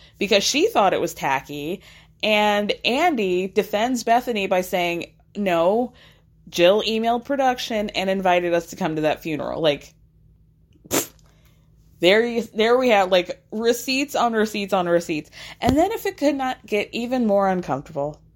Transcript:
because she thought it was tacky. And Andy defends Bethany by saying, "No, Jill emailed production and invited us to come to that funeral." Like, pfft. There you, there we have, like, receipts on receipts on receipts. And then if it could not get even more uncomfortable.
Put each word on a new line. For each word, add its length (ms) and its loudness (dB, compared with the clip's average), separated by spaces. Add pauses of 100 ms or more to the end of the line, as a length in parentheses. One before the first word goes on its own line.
(180)
because 260 0
she 240 0
thought 260 2
it 80 0
was 120 -4
tacky. 680 -4 (400)
And 520 2 (100)
Andy 640 0
defends 560 -2
Bethany 440 0
by 140 2
saying, 520 -4 (220)
"No, 580 0 (560)
Jill 340 4
emailed 420 -2
production 640 -2
and 180 -2
invited 440 2
us 140 0
to 80 -16
come 200 -2
to 80 -2
that 180 0
funeral." 400 -6
Like, 320 -2 (960)
pfft. 200 -4 (920)
There 260 6
you, 180 -2 (100)
there 240 2
we 120 2
have, 220 4
like, 400 0
receipts 640 -2
on 180 0
receipts 400 -2
on 140 0
receipts. 420 -2 (300)
And 180 -2
then 140 2
if 140 -8
it 120 -8
could 180 0
not 300 -8
get 280 -4
even 340 -4
more 200 2
uncomfortable. 720 -6 (140)